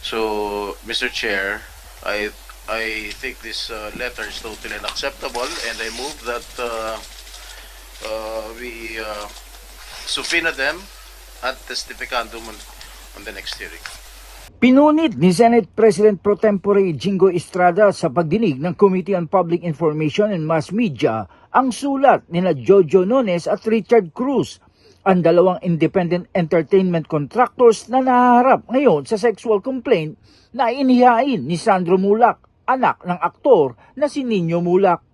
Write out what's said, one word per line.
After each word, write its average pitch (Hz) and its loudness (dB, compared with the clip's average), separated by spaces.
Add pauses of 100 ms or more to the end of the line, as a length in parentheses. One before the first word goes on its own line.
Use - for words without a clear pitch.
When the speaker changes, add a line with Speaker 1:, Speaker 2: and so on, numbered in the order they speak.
Speaker 1:
So, 104 -6
Mister 117 -6
Chair, 104 -6 (400)
I, 104 -6 (400)
I 110 -8
think 123 -14
this, 113 -12
uh, 107 -12
letter 117 -10
is - -14
totally 107 -12
unacceptable 131 -10
and 113 -10
I 113 -10
move 131 -10 (160)
that, 120 -8 (160)
uh, 110 -8 (1040)
uh, 110 -8 (140)
we, 113 -12
uh, 104 -10 (720)
subpoena 165 -2
them 147 -4 (560)
at 127 -6 (160)
testifycandum 117 -8
on, 110 -18 (560)
on 101 -18
the 107 -12
next 98 -12
hearing. 82 -14 (800)
Speaker 2:
Pinunit 294 4
ni 165 4
Senate 233 4
President 208 4
Pro 208 0
Tempore 196 2
Jingo 185 2
Estrada 180 2
sa 160 -2
pagdinig 160 0
ng 170 -4
Committee 190 2
on 170 -4
Public 170 0
Information 165 -2
and 156 -4
Mass 160 -2
Media 127 -2 (180)
ang 254 0
sulat 269 0
nina 175 -2
Jojo 180 2
Nones 208 -2
at 202 -4
Richard 220 0
Cruz, 254 -4 (400)
ang 190 2
dalawang 175 4
independent 170 -2
entertainment 175 0
contractors 214 2
na 262 2
nahaharap 247 4
ngayon 214 2
sa 220 -2
sexual 214 0
complaint 233 -2 (320)
na 240 -2
inihain 247 2
ni 147 -4
Sandro 185 0
Mulak, 208 2 (240)
anak 247 0
ng 180 -6
aktor 165 2 (160)
na 285 -2
si 269 -6
Nino 175 -2
Mulak. 175 2 (120)